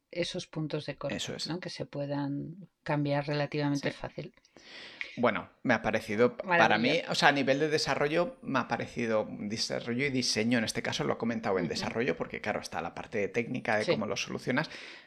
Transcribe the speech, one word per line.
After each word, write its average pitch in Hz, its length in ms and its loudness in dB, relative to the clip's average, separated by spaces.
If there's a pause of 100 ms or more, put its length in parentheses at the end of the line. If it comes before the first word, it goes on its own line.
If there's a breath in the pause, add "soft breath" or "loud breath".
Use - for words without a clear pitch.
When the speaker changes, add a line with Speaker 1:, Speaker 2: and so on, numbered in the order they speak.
(100)
Speaker 1:
esos 175 360 -4
puntos 156 400 -4
de 143 100 -8
corte, - 200 -6
Speaker 2:
Eso - 180 -6
es. - 140 -8
Speaker 1:
¿no? - 120 -4
Que 175 100 -8
se - 160 -8
puedan 143 840 -4 (140)
cambiar 143 440 2
relativamente 143 640 0
Speaker 2:
Sí. - 100 -10
Speaker 1:
fácil. - 340 -10 (800 loud breath)
Speaker 2:
Bueno, 107 320 2 (140)
me 131 120 4
ha 110 80 0
parecido, 110 540 2
para 113 400 6
mí, 113 120 4
Speaker 1:
Maravilla. 160 220 0
Speaker 2:
o 175 40 0
sea, 170 140 8
a 143 40 8
nivel 139 280 4
de 156 80 2
desarrollo, 151 760 2
me 135 160 0
ha 120 80 0
parecido, 113 640 0
desarrollo 120 760 -2
y 143 40 0
diseño, 120 480 2
en 110 60 2
este 107 180 -4
caso 123 220 -2
lo 131 100 2
he - 40 -14
comentado 113 400 0
en 87 80 2
Speaker 1:
Ujú. 73 80 0
Speaker 2:
desarrollo, 113 420 0
porque - 240 -6
claro, 104 200 -2
está - 200 -6
la 85 160 -6
parte 101 320 -2
técnica - 480 -2
de 110 80 2
Speaker 1:
Sí. 170 80 2
Speaker 2:
cómo 110 140 0
lo - 100 -2
solucionas, 131 540 -2 (360 loud breath)